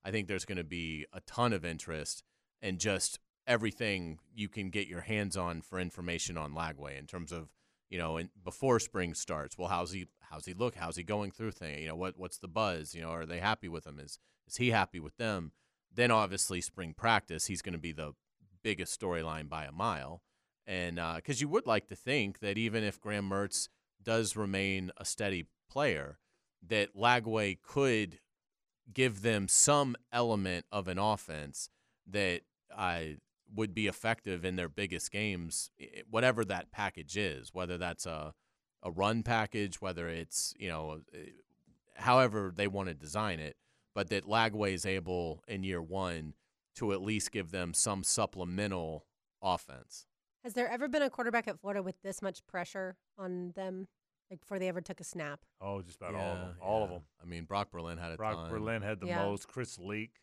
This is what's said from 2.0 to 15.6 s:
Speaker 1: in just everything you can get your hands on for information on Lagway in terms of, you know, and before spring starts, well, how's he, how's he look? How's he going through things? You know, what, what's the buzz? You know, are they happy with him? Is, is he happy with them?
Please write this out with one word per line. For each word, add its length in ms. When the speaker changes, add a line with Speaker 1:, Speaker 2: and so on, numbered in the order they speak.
Speaker 1:
in 160
just 400
everything 720
you 160
can 220
get 160
your 140
hands 360
on 240
for 180
information 560
on 180
Lagway 440
in 80
terms 260
of, 180
you 80
know, 180
and 120
before 360
spring 340
starts, 420
well, 120
how's 240
he, 160
how's 160
he 80
look? 200
How's 200
he 80
going 260
through 220
things? 300
You 80
know, 60
what, 220
what's 220
the 80
buzz? 480
You 60
know, 100
are 160
they 120
happy 300
with 160
him? 140
Is, 180
is 100
he 140
happy 280
with 180
them? 340